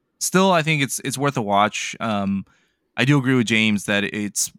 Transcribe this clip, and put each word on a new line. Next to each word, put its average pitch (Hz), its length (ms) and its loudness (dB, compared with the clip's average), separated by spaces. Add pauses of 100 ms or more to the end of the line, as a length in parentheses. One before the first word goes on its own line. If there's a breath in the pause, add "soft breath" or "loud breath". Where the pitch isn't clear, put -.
(180)
Still, 190 320 2
I 165 120 2
think 151 200 0
it's, - 180 -4
it's 127 180 -6
worth 139 180 -2
a 123 60 -2
watch. 101 580 0
Um, 98 440 -2 (520)
I 120 80 0
do 143 140 4
agree 131 160 2
with 120 120 2
James 110 380 2
that 101 200 0
it's, - 540 -4